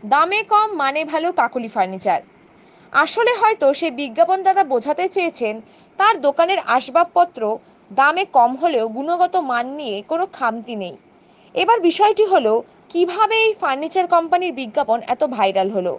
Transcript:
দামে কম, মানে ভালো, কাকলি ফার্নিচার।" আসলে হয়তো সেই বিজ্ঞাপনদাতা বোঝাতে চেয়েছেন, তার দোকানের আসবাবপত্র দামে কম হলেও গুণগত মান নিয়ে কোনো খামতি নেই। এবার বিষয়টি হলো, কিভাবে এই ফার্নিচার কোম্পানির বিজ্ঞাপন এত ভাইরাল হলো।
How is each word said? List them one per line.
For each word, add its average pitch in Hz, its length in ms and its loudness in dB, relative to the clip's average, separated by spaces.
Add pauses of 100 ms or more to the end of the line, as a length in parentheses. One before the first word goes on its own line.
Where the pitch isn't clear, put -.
দামে 330 380 2
কম, 427 320 2
মানে 294 300 -2
ভালো, 320 260 -2
কাকলি 247 360 -2
ফার্নিচার।" 190 540 -2 (720)
আসলে 427 400 2
হয়তো 427 400 2
সেই 311 180 -4
বিজ্ঞাপনদাতা 339 720 0
বোঝাতে 285 440 -2
চেয়েছেন, 320 480 -4 (440)
তার 415 220 4
দোকানের 330 460 2
আসবাবপত্র 302 760 0 (500)
দামে 294 340 2
কম 247 300 4
হলেও 262 320 0
গুণগত 339 480 -2
মান 254 300 -2 (100)
নিয়ে 247 260 -8
কোনো 330 320 -4
খামতি 233 420 -6
নেই। 180 200 -10 (600)
এবার 427 240 4
বিষয়টি 415 460 2
হলো, 294 280 2 (360)
কিভাবে 370 460 0
এই 440 180 2
ফার্নিচার 320 540 -2
কোম্পানির 349 460 0
বিজ্ঞাপন 247 540 -2
এত 247 160 -2
ভাইরাল 196 460 0
হলো। 180 300 -4